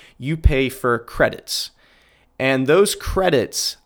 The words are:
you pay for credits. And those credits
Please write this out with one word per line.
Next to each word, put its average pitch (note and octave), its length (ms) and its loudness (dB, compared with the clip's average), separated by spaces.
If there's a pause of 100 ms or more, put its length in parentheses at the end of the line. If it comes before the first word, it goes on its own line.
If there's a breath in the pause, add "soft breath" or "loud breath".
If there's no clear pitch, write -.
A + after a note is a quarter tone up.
(180 loud breath)
you C#3+ 180 -6
pay C3+ 320 2
for B2 300 -2
credits. - 720 -4 (680 soft breath)
And C3 260 0
those F#3+ 300 4
credits - 880 -2